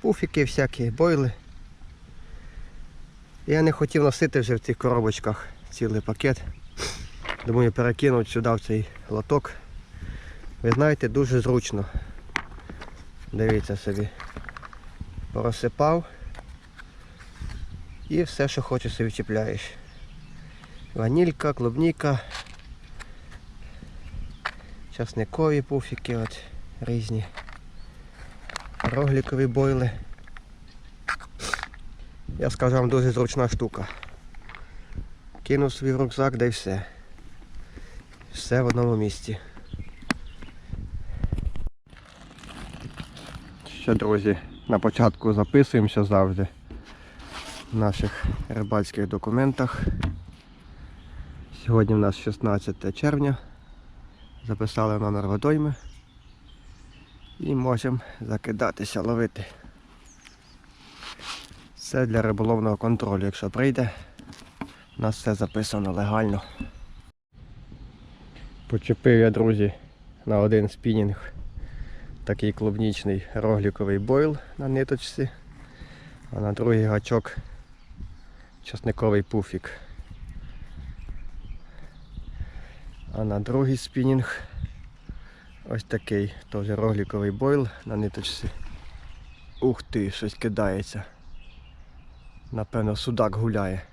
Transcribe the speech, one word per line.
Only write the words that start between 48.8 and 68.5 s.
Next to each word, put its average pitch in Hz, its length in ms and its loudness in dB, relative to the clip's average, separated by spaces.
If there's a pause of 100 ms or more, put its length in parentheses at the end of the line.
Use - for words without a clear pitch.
документах. 123 720 2 (1800)
Сьогодні 110 300 6
в 107 40 6
нас 101 180 4
шістнадцяте 101 760 -2
червня. 143 460 2 (1080)
Записали 107 520 0
номер 104 280 0
водойми. 143 480 2 (1700)
І 151 140 0
можемо 127 460 2 (200)
закидатися, 110 800 -2
ловити. 113 440 0 (2250)
Це 131 300 0
для 113 160 4
риболовного 110 540 4
контролю. 104 480 2
Якщо 101 260 -2
прийде, 127 400 2 (1080)
у - 40 -2
нас 110 140 2
все 113 180 0
записано 104 580 -2
легально. 104 500 2 (2250)